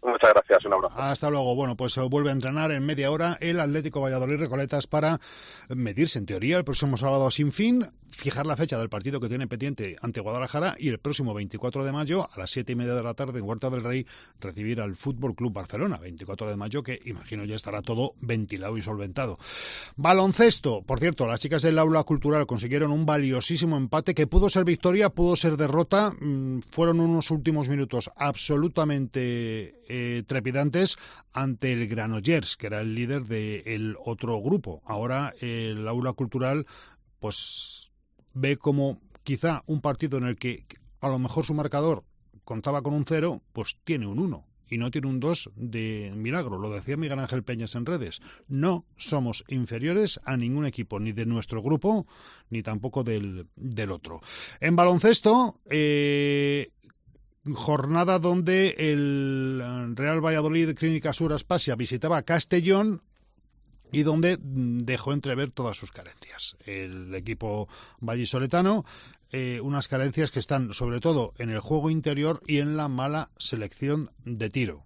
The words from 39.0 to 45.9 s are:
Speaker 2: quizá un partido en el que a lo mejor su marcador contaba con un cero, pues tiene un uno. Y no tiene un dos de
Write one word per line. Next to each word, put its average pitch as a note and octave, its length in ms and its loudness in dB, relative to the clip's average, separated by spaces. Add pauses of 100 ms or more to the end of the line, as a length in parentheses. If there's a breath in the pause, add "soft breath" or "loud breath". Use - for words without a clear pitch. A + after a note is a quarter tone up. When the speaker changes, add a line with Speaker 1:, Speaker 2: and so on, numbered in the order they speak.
Speaker 2:
quizá D3+ 440 0
un D3+ 140 0
partido C#3 380 -2
en B2+ 60 0
el B2 120 -2
que - 300 -8 (340)
a C#3 80 -2
lo C3 120 0
mejor B2+ 240 0
su D#3 100 -2
marcador D3 480 0 (400)
contaba C#3 400 -4
con D3 120 -2
un D3 100 0
cero, D#3+ 380 -2 (100)
pues - 320 -8
tiene C3 240 -2
un G2+ 100 -4
uno. E3 280 -4 (220)
Y A#2 100 -4
no A#2+ 120 -2
tiene C3+ 160 -2
un C3 140 -2
dos D#3+ 340 -2
de A2 640 -6